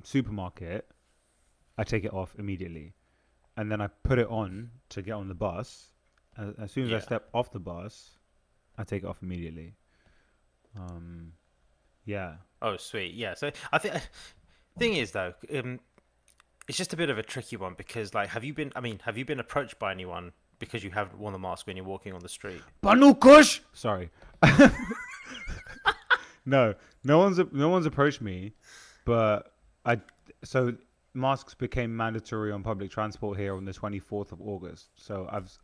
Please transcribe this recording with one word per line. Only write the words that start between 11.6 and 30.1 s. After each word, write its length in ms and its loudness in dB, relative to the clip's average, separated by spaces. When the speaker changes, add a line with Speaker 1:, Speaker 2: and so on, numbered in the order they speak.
Speaker 1:
yeah. 300 -8
Speaker 2:
Oh, 160 -4
sweet. 360 -10
Yeah. 200 -8
So 180 -8
I 40 2
think, 180 -4
thing 140 0
is 180 -2
though, 220 -6
um, 280 -8
it's 80 -6
just 160 -6
a 40 -6
bit 120 -2
of 80 -2
a 60 -6
tricky 340 -10
one 160 -8
because, 400 -10
like, 160 -2
have 160 -8
you 80 -10
been? 220 -8
I 40 -8
mean, 240 -8
have 140 -6
you 80 -8
been 160 -6
approached 380 -6
by 120 -4
anyone 400 -10
because 240 -8
you 80 -10
have 240 -6
worn 180 -10
the 60 -10
mask 280 -10
when 80 -10
you're 100 -12
walking 280 -12
on 80 -14
the 80 -16
street? 320 -14
Speaker 1:
Banu 340 10
Kush! 440 12
Sorry. 360 -4
<laughs> 80 10
No, 280 4
no 160 6
one's, 200 6
no 180 2
one's 160 4
approached 360 2
me, 320 -8
but 500 2
I, 160 0